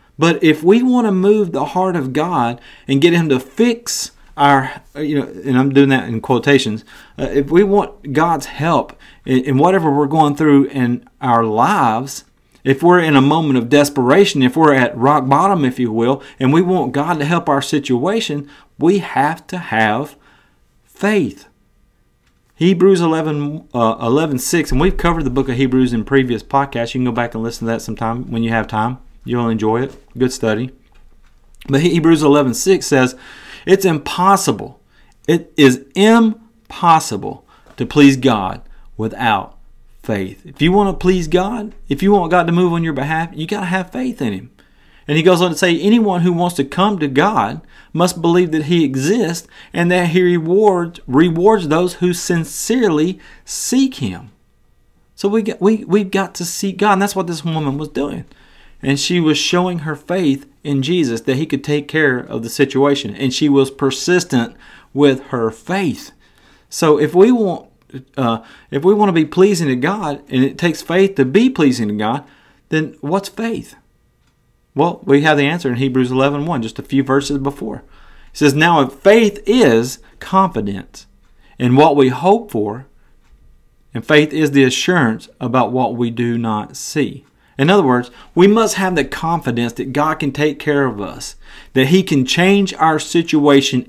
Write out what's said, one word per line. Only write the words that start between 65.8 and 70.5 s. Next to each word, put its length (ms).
So 300
if 160
we 160
want, 380
uh, 260
if 120
we 100
want 160
to 40
be 120
pleasing 440
to 60
God, 540
and 140
it 140